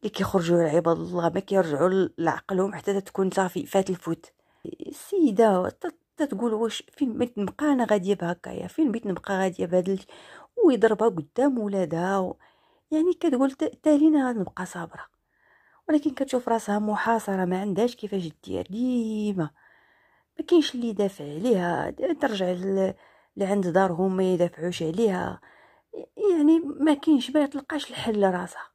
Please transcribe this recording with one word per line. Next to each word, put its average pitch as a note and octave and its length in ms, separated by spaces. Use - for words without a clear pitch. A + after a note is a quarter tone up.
اللي G#3+ 100
كيخرجوا F3 520
على D#3+ 80
عباد E3 260
الله E3+ 320
ما F3 120
كيرجعوا E3+ 480
ل-، F#3 300
لعقلهم F#3 560
حتى G3 260
تكون F#3+ 300
صافي F#3 360
فات F#3+ 240
الفوت. E3 420
السيده A3 840
ت-، - 260
تتقول: A#3 380
"واش A3 280
فين B3+ 200
بغيت A#3+ 260
نبقى A#3+ 340
انا B3 180
غاديه G3+ 240
بهكايا؟ F3 520
فين C4+ 260
بغيت A3+ 140
نبقى F#3+ 320
غاديه F#3 280
بهذا F3+ 260
ال-"، F#3+ 140
ويضربها A3 440
قدام A#3+ 500
ولادها F#3+ 600
و-، F#3 180
يعني D#4+ 220
كتقول: C#4 400
"ت-، - 300
تالينا D4+ 460
غنبقى G3 380
صابره"، - 400
ولكن D4+ 220
كتشوف B3+ 380
راسها G#3+ 300
محاصره، G#3+ 680
ما F#3 160
عندهاش G#3 360
كيفاش F#3+ 340
دير، - 260
ديما G#3+ 800
ما D#4 80
كاينش D#4+ 280
اللي A#3+ 140
يدافع G3 360
عليها، F3 680
د-، C#4+ 300
ترجع G3 300
ل-، F#3+ 440
لعند G3 300
دارهم F#3 500
ما F#3+ 60
يدافعوش F3 600
عليها، F3+ 580
يعني D#4+ 280
ما D4 340
كاينش، C#4+ 360
ما D4 160
تلقاش C#4+ 440
الحل G#3+ 340
راسها. F3+ 500